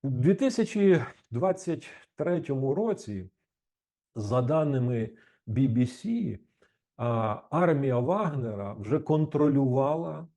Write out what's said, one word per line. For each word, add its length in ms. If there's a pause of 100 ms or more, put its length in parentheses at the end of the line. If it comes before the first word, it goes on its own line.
У 60
дві 240
тисячі 680 (280)
двадцять 580 (260)
третьому 600
році, 540 (880)
за 260
даними 680 (380)
B 220
B 80
C, 640 (580)
а, 520
армія 500
Вагнера 720
вже 260
контролювала 1400